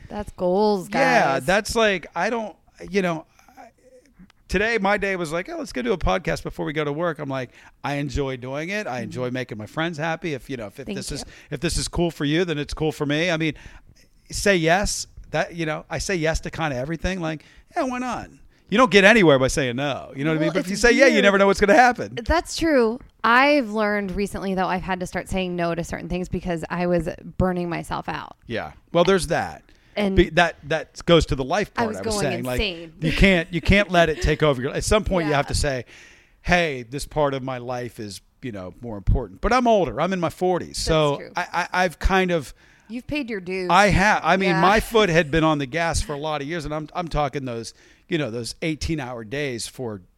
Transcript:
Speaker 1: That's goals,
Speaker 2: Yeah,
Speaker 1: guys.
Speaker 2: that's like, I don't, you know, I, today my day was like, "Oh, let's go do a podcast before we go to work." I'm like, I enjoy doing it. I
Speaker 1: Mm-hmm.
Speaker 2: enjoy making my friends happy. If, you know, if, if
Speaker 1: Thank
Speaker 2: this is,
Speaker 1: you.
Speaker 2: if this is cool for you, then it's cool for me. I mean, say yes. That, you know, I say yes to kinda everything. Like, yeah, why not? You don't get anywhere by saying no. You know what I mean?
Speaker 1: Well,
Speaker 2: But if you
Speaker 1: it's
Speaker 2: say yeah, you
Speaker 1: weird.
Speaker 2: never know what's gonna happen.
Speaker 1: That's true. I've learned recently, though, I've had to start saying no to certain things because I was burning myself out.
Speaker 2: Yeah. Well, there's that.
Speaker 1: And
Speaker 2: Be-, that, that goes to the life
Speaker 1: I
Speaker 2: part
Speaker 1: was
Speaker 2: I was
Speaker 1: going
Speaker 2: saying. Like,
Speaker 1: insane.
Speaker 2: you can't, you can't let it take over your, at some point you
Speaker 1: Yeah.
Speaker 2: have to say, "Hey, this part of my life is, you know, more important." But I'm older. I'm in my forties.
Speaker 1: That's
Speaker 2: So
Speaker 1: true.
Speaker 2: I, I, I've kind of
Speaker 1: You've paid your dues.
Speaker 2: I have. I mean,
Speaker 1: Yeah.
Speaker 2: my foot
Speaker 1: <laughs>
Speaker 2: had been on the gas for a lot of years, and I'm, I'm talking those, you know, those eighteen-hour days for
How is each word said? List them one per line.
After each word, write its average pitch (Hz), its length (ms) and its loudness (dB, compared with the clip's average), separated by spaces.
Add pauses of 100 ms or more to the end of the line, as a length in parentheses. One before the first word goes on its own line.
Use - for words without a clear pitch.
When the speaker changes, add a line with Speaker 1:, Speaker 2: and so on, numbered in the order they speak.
Speaker 1:
That's 208 220 -10
goals, 190 580 0
Speaker 2:
Yeah, 226 440 4
Speaker 1:
guys. 135 120 -4
Speaker 2:
that's 196 300 0
like, 208 400 0
I 185 160 -2
don't, 220 240 -6 (340)
you 190 140 0
know, 165 220 -4 (320)
I, 262 100 -20 (800)
today 220 320 0
my 196 180 2
day 196 200 -2
was 170 140 -6
like, 175 180 -6
"Oh, 339 80 -10
let's 285 160 -10
go 254 80 -6
do 233 120 -2
a 185 40 -2
podcast 170 460 -2
before 165 220 -8
we 156 80 -6
go 151 100 -2
to 147 100 -2
work." 160 260 -4
I'm 143 100 -8
like, 131 220 -6 (320)
I 139 120 -4
enjoy 139 420 -4
doing 135 320 -10
it. 208 180 -6
I 127 80 -6
Speaker 1:
Mm-hmm. 123 80 -6
Speaker 2:
enjoy 123 280 -6
making 123 260 -6
my 107 80 -10
friends 165 320 -6
happy. 160 360 -6
If, 123 160 -10
you 135 80 -8
know, 110 100 -10
if, 98 120 -16
if 131 60 -14
Speaker 1:
Thank 208 120 -8
Speaker 2:
this 196 140 -10
is, 147 160 -8
Speaker 1:
you. - 60 -20 (180)
Speaker 2:
if 143 80 -6
this 165 180 -2
is 143 120 -4
cool 170 220 -2
for - 140 -6
you, 156 200 0
then 160 120 -4
it's 143 160 -6
cool 156 200 -2
for 151 120 -6
me. 151 240 0
I 165 80 0
mean, 160 160 -2 (800)
say 202 240 2
yes. 175 520 0 (240)
That, 165 240 -2
you 165 100 -4
know, 156 240 -6
I 160 80 -6
say 196 180 -4
yes 160 260 0
to 165 100 -10
kinda 151 240 -2
everything. 165 440 -4
Like, 160 240 -6 (320)
yeah, 339 80 0
why 247 160 -4
not? 196 300 -6 (400)
You 196 80 2
don't 247 140 6
get 196 120 8
anywhere 190 360 8
by 131 80 4
saying 123 280 -2
no. 123 400 -6
You 135 80 -6
know 151 80 0
what 160 60 0
I - 20 -2
mean? 160 80 0
Speaker 1:
Well, 160 60 -2
Speaker 2:
But 180 80 -2
if 175 60 -8
you 190 60 -4
Speaker 1:
it's 208 80 -4
Speaker 2:
say 240 100 6
yeah, 240 160 6
you 247 60 6
Speaker 1:
weird. 208 100 4
Speaker 2:
never 196 160 6
know 196 80 6
what's 196 120 2
gonna 202 140 6
happen. 240 520 4
Speaker 1:
That's 320 300 0
true. 254 440 2 (240)
I've 262 480 4
learned 208 400 -2
recently, 190 420 -4
though, 180 140 0
I've 175 160 -2
had 185 160 -4
to 175 80 -6
start - 220 -8
saying 185 260 -4
no 170 180 -2
to 165 100 -4
certain 170 260 -8
things 180 200 -4
because 175 400 -4
I 175 180 -2
was 170 220 0 (280)
burning 180 320 0
myself 156 380 -8
out. 147 300 -10 (100)
Speaker 2:
Yeah. 92 260 -8 (180)
Well, 170 120 4
there's 175 240 4
that. 104 360 -4 (320)
Speaker 1:
And 196 200 0
Speaker 2:
Be-, 180 160 6
that, 165 260 2 (120)
that 151 360 -6
goes 165 220 6
to 147 80 -2
the 131 80 -4
life 175 320 -2
Speaker 1:
I - 100 -2
Speaker 2:
part - 40 -2
Speaker 1:
was 214 80 -8
Speaker 2:
I 190 40 -8
was 214 140 -4
Speaker 1:
going 202 80 0
Speaker 2:
saying. - 200 -2
Like, 123 180 -2
Speaker 1:
insane. 165 400 -6
Speaker 2:
you 160 100 2
can't, 180 420 4
you 165 80 -2
can't 202 300 4
let 170 180 6
it 151 120 -4
take 151 220 2
over 139 180 2
your, 135 120 -4
at 151 100 -4
some 208 200 2
point 175 220 0
you 151 60 0
Speaker 1:
Yeah. 143 60 2
Speaker 2:
have 143 100 0
to 135 80 -4
say, 131 300 -2 (560)
"Hey, 165 420 0
this 127 220 -8
part 143 280 0
of 135 100 -4
my 131 160 -6
life 123 400 -8
is, 104 220 -10 (200)
you 127 100 -8
know, 92 300 -12
more 117 160 -10
important." 101 440 -2
But 202 120 2
I'm 247 140 4
older. 165 340 2
I'm 180 120 0
in 185 60 -2
my 160 100 0
forties. 165 480 -2
Speaker 1:
That's - 40 -4
Speaker 2:
So 151 360 2
Speaker 1:
true. - 180 -14
Speaker 2:
I, 175 360 -2
I, 180 140 2
I've 175 140 -4
kind 190 320 2
of 160 220 -2 (360)
Speaker 1:
You've 233 180 -12
paid 220 220 -6
your 208 100 -8
dues. 185 320 -6
Speaker 2:
I 196 160 8
have. 185 380 4
I 165 100 6
mean, 190 140 2
Speaker 1:
Yeah. 185 120 2
Speaker 2:
my 196 200 6
foot 214 280 4
Speaker 1:
<laughs> 160 80 2
Speaker 2:
had 160 140 4
been 156 140 2
on 156 140 2
the 139 60 -2
gas 156 360 0
for - 120 -6
a 143 40 -6
lot 151 240 -4
of 139 60 -8
years, 160 180 -6
and 151 100 -8
I'm, 156 180 -8
I'm 170 140 -6
talking 143 380 -2
those, 117 280 -8 (360)
you 180 80 -2
know, 143 120 -4
those 113 320 -8
eighteen-hour 139 640 -4
days 127 440 -6
for 110 340 -10 (160)